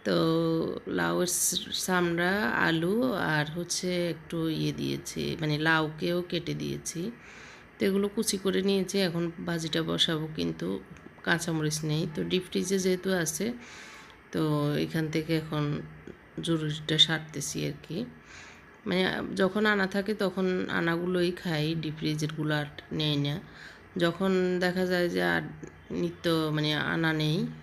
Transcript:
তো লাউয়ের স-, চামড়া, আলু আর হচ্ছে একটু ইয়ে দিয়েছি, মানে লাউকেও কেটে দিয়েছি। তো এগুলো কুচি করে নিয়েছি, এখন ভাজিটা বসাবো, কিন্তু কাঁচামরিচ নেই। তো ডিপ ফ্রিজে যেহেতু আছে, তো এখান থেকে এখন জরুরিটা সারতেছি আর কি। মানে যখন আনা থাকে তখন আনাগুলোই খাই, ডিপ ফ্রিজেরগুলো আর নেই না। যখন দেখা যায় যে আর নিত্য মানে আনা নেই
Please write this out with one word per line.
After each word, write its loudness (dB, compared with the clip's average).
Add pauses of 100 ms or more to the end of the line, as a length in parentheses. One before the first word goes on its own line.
তো 2 (720)
লাউয়ের 0
স-, -2
চামড়া, 2
আলু 2
আর 0
হচ্ছে -2
একটু -4
ইয়ে 0
দিয়েছি, -4
মানে 0
লাউকেও 2
কেটে -4
দিয়েছি। -6 (680)
তো 2
এগুলো 4
কুচি 0
করে 0
নিয়েছি, 2
এখন 0 (140)
ভাজিটা -2
বসাবো, 0
কিন্তু -2 (440)
কাঁচামরিচ 0
নেই। 0
তো -2
ডিপ 0
ফ্রিজে 0
যেহেতু 2
আছে, 0 (800)
তো 2
এখান 0
থেকে 0
এখন 0 (600)
জরুরিটা 0
সারতেছি 2
আর -4 (140)
কি। -6 (800)
মানে 4 (240)
যখন 4
আনা 4
থাকে 0
তখন 0
আনাগুলোই 2
খাই, 0
ডিপ -4
ফ্রিজেরগুলো 0
আর 0 (260)
নেই 2
না। 0 (580)
যখন 2
দেখা 2
যায় 2
যে 0
আর 2 (500)
নিত্য 0
মানে 2
আনা 2
নেই 2 (180)